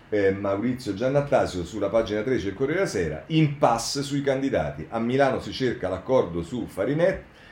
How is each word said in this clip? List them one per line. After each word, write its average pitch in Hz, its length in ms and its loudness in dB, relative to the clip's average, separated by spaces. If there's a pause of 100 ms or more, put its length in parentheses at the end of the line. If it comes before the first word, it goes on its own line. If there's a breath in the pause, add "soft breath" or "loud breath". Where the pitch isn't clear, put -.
(100)
eh, 101 220 2
Maurizio 101 640 -2
Giannattasio 123 720 2
sulla 101 260 -4
pagina 107 320 2
tredici 110 240 0
del 98 100 -4
Corriere 147 240 -2
della 196 120 0
Sera, 78 360 -2
impasse 143 760 2
sui 139 200 -2
candidati. 110 680 0
A 113 100 -4
Milano 123 400 2
si 101 120 -10
cerca 107 360 -2
l'accordo 90 540 0
su 113 260 -6
Farinet, 143 560 0 (280 loud breath)